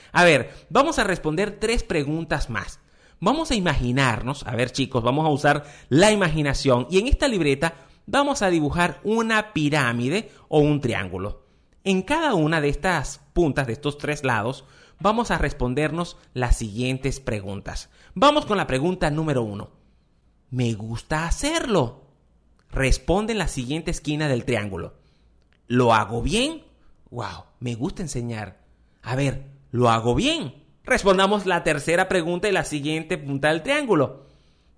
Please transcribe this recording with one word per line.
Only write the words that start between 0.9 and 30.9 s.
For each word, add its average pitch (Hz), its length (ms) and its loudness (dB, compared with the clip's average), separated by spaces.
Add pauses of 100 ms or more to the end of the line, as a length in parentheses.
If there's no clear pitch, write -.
a 233 60 2
responder 190 560 -2
tres 226 220 0
preguntas 156 680 -2
más. - 320 -6 (400)
Vamos 294 300 0
a 254 40 2
imaginarnos, 131 920 0
a - 100 -6
ver 123 160 0
chicos, 123 320 -2
vamos 139 220 2
a 156 40 2
usar 147 360 2 (240)
la 185 220 6
imaginación 147 760 2
y 180 100 4
en 226 80 0
esta 285 200 4
libreta 160 480 0 (300)
vamos 277 360 0
a 196 80 2
dibujar 170 540 0
una 220 480 0
pirámide 143 800 0 (160)
o 156 120 4
un 147 200 4
triángulo. 98 680 -4 (380)
En 190 180 2
cada 294 320 0
una 160 280 2
de 143 80 2
estas 143 520 -2 (120)
puntas, 143 340 2
de 113 60 -4
estos 143 240 -6
tres 147 260 -6
lados, 120 400 -2 (360)
vamos 214 320 0
a 175 60 0
respondernos 147 800 -2 (180)
las 123 240 0
siguientes 127 640 -4
preguntas. 101 680 -8 (240)
Vamos 294 320 4
con 208 100 0
la 170 120 -2
pregunta 165 420 0
número 147 340 0
uno. 104 280 -8 (800)
"¿Me 123 240 -2
gusta 117 540 -6
hacerlo?". 262 760 -2 (680)
Responde 165 640 0
en 214 60 0
la 151 100 -2
siguiente 151 420 -6
esquina 151 380 -4
del 120 160 0
triángulo. 98 480 -4 (760)
"¿Lo 120 260 4
hago 107 280 0
bien?". 247 420 -2 (480)
"Guau, 98 320 -10 (160)
me 120 160 -6
gusta 147 260 -6
enseñar". 117 600 -8 (420)
"A 123 140 -4
ver, 139 260 -2 (280)
¿lo 123 180 4
hago 113 260 2
bien?". 240 480 -2 (200)
Respondamos 196 640 2